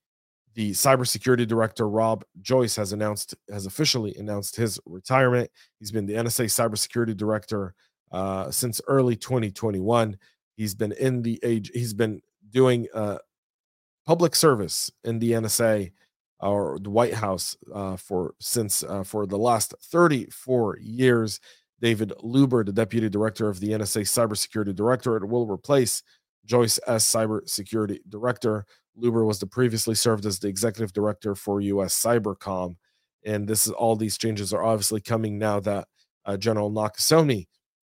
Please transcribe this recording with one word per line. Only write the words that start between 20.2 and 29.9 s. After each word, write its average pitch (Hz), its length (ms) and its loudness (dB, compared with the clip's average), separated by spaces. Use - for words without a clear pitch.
years. 113 600 2
David 110 320 2
Luber, 123 440 4
the 98 80 -2
deputy 110 340 2
director 107 400 0
of 95 120 -4
the 104 140 -2
N 107 100 0
S 98 120 -2
A 110 60 0
cybersecurity 104 760 -2
directorate, 110 540 0
will 120 180 0
replace 120 540 2
Joyce 117 360 2
as 113 260 0
cybersecurity 107 920 -2
director. 107 560 -2
Luber 117 280 2
was 107 140 0
the 98 80 -8
previously 113 480 0